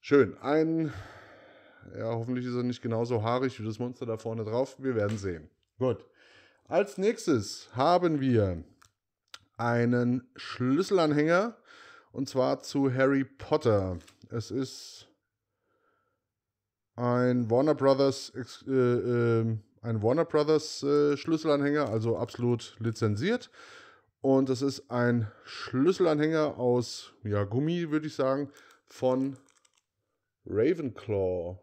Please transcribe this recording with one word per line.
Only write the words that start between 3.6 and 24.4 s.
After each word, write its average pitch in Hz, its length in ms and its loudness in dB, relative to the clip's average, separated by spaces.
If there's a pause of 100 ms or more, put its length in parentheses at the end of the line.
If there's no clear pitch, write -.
wie 107 40 -8
das 110 140 -6
Monster 123 280 -8
da 113 100 -4
vorne 113 280 -6
drauf. 117 340 -4
Wir 131 180 -2
werden 104 220 0
sehen. 87 300 -8 (300)
Gut. 123 260 -2 (640)
Als 190 320 -2
nächstes 180 760 -2
haben 165 440 2
wir 104 440 2 (920)
einen 120 760 2
Schlüsselanhänger, 160 1200 0 (540)
und 135 180 -8
zwar 135 320 0
zu 139 320 -2
Harry 135 320 2
Potter. 101 760 0 (320)
Es 117 200 -8
ist - 580 -10 (1900)
ein 123 540 0
Warner 139 240 4
Brothers 135 560 2
Ex-, - 360 -12
äh, 131 60 -6
ähm, 117 880 2 (200)
ein 113 200 -4
Warner 131 220 2
Brothers, 151 580 0
äh, 147 340 2
Schlüsselanhänger, 147 720 0
also 113 280 0
absolut 120 640 -2
lizenziert. 113 720 -2 (680)
Und 135 300 4